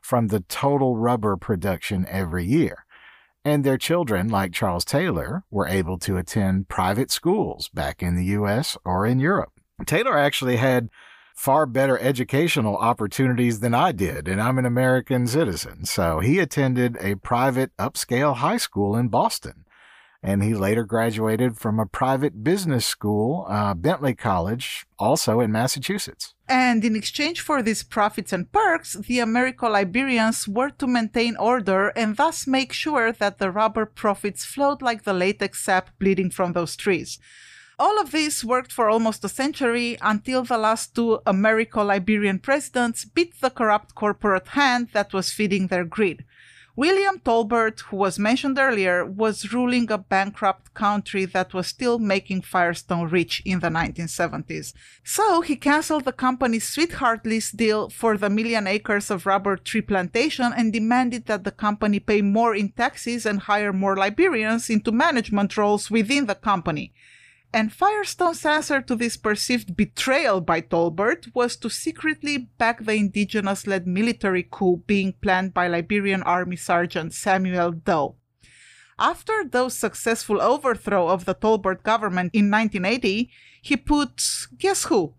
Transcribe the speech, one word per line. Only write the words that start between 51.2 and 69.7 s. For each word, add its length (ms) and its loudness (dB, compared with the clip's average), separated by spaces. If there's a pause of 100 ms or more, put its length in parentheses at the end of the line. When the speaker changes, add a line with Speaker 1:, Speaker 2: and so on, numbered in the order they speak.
Speaker 2:
that 280 -2
was 140 -4
still 320 0
making 420 0
Firestone 680 -2
rich 360 0
in 140 0
the 100 -2
nineteen 380 -4
seventies. 680 -6 (300)
So 380 2
he 140 -2
canceled 500 0
the 60 -2
company's 560 0
sweetheart 600 -2
list 300 -2
deal 320 2
for 280 0
the 120 0
million 360 0
acres 460 -2
of 160 -2
rubber 280 2
tree 260 -4
plantation 760 0
and 180 0
demanded 540 0
that 160 -2
the 80 -4
company 480 0
pay 240 2
more 320 4
in 160 -2
taxes 560 -2
and 140 0
hire 300 0
more 240 0
Liberians 760 2
into 220 2
management 640 2
roles 340 2
within 340 2
the 80 -2
company. 580 -2 (640)
And 180 0
Firestone's 720 0
answer 360 0
to 120 -4
this 220 -2
perceived 640 -2